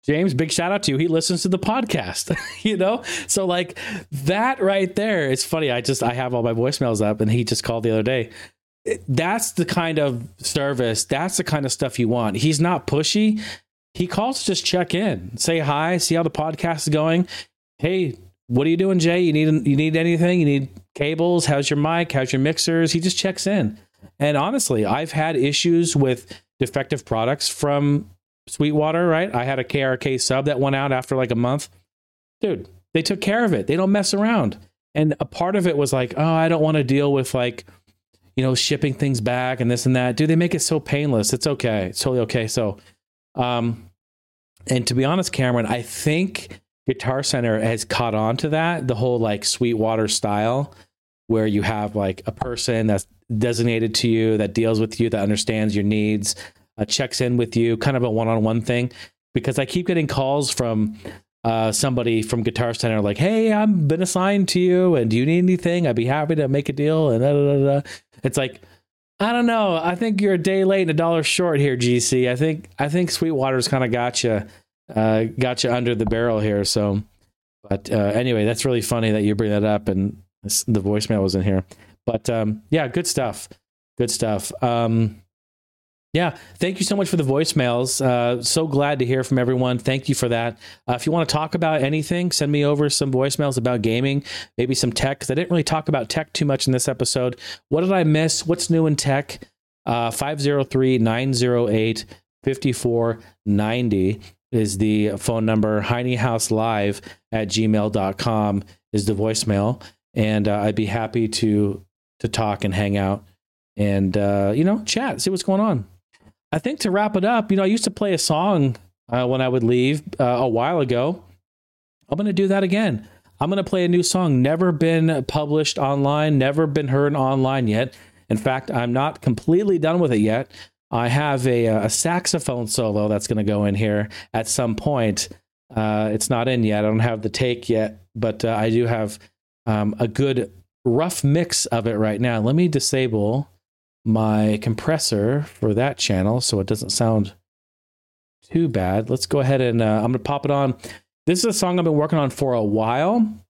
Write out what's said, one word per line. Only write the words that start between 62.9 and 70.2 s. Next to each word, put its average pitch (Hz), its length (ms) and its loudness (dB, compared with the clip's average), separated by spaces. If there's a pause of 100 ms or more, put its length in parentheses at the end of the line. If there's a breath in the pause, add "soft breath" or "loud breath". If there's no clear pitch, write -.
like, 104 180 0
"Hey, 220 340 2
I've 208 360 2
been 160 140 2
assigned 185 480 2
to 180 100 0
you, 180 360 4
and 117 140 2
do 110 80 2
you 123 80 2
need 165 140 2
anything? 175 480 2
I'd 117 80 0
be 117 100 0
happy 151 300 0
to 147 120 0
make 143 220 0
a 143 40 -4
deal," 151 380 2
and 113 100 2
da, 139 100 4
da, 143 220 4
da, 139 260 4
da. 143 100 -8 (340 loud breath)
It's 135 140 -2
like, 131 240 -4 (580 soft breath)
"I 214 120 0
don't 240 140 2
know. 214 300 2
I 170 200 0
think 208 240 -2
you're 202 140 4